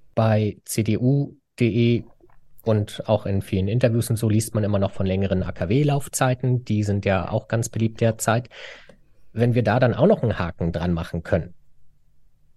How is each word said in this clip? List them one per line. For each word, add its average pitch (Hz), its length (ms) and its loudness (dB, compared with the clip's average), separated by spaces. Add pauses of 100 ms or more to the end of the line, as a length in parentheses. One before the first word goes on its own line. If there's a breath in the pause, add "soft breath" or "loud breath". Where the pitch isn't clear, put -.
(160)
Bei 107 480 2
C - 200 -4
D 107 140 0
U 139 280 2
punkt - 160 -16 (180)
D 120 80 4
E 117 360 2 (600)
und 107 440 -2
auch 107 180 0
in 98 160 -2
vielen 95 260 0
Interviews 117 420 0
und 117 60 0
so 110 140 0
liest 107 260 0
man 107 80 0
immer 101 160 0
noch 98 120 0
von - 140 -4
längeren 95 380 0
A-K-W-Laufzeiten. 127 1200 0
Die 104 200 0
sind 101 220 0
ja 95 240 0
auch - 200 -4
ganz 113 180 -2
beliebt 113 320 -4
derzeit. 113 480 0 (840 loud breath)
Wenn 117 220 2
wir 120 80 2
da 110 180 2
dann 123 140 4
auch 135 140 2
noch 208 160 2
einen 107 160 0
Haken 85 320 -4
dran 85 220 -2
machen 82 280 -6
können, 80 320 -2 (1040)